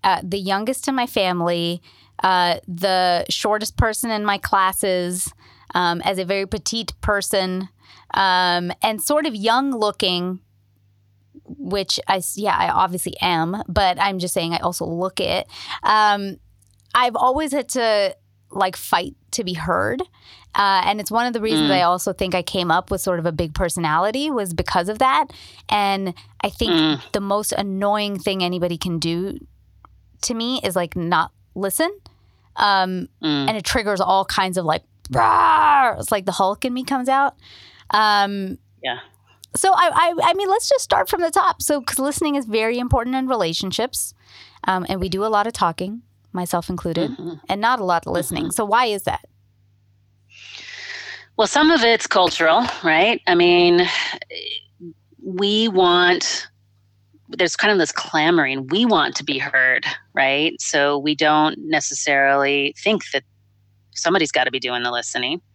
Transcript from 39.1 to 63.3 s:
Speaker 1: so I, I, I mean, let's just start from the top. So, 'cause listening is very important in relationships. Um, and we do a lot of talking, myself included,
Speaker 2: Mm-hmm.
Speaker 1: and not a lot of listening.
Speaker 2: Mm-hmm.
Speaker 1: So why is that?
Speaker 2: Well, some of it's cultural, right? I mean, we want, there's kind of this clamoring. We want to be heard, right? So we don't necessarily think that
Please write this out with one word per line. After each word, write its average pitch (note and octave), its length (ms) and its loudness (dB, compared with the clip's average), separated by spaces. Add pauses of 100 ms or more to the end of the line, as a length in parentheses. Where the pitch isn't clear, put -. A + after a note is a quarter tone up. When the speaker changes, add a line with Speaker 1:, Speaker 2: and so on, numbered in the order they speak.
Speaker 1:
so F#4+ 160 4
I, F4+ 180 4
I, E4+ 320 2
I F4 120 4
mean, F#4+ 160 -2
let's G#4+ 180 0
just C5+ 160 2
start - 240 0
from F4 140 -2
the E4 80 0
top. F#4 320 0
So, D4 180 0
'cause - 180 -6
listening C#4+ 360 -2
is C#4 100 -2
very A3 340 -2
important B3 380 0
in C4 100 -2
relationships. G3+ 840 -2 (560)
Um, F#3 220 0
and F#3+ 100 -4
we F#3+ 80 -2
do F#3+ 160 -2
a A3 80 0
lot G#3 140 2
of A#3 80 -6
talking, F#3+ 480 -2 (280)
myself F3 380 -4
included, F3+ 440 -4
Speaker 2:
Mm-hmm. G#3+ 220 -10 (140)
Speaker 1:
and G3 140 -2
not A#3+ 180 2
a G3 40 -4
lot E3+ 220 0
of F3 60 -6
listening. E3+ 320 -4
Speaker 2:
Mm-hmm. E3+ 80 -4
Speaker 1:
So G#3+ 140 -2
why A3+ 200 4
is G3+ 180 -4
that? - 200 -4 (2000)
Speaker 2:
Well, G#3+ 100 4
some D4+ 240 4
of D4 120 4
it's A#3 240 2
cultural, F3+ 580 4 (200)
right? E3+ 420 4
I F3 80 4
mean, F3 520 6 (1400)
we G3+ 460 0
want, F3+ 800 2 (840)
there's E3+ 280 -2
kind G#3+ 160 2
of G3 60 4
this D#3+ 140 2
clamoring. D3+ 760 0
We G3+ 160 0
want F3+ 320 2
to C#3 80 -6
be C#3 140 -2
heard, C3 480 0 (280)
right? C#3+ 460 0
So C#3+ 380 2
we D3 160 0
don't D3+ 440 2
necessarily C#3 1200 0
think G3+ 300 0
that C#3 120 -4 (720)